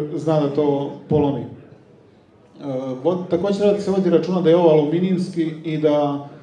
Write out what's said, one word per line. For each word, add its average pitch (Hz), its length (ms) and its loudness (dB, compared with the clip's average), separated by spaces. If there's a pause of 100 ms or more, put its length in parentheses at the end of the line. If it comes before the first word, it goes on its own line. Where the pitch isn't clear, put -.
(160)
zna 156 240 0
da 143 100 0
to 143 420 0 (180)
polomi. 143 320 0
E, 113 40 -10 (1600)
vod-, 180 260 0
takođe 196 280 0
treba 202 160 2
da - 80 -2
se 185 100 -2
vodi 190 180 0
računa 170 320 2
da 156 80 4
je 165 60 6
ovo 175 140 6
aluminijumski 165 840 0 (120)
i 156 140 -4
da, 147 520 0 (140)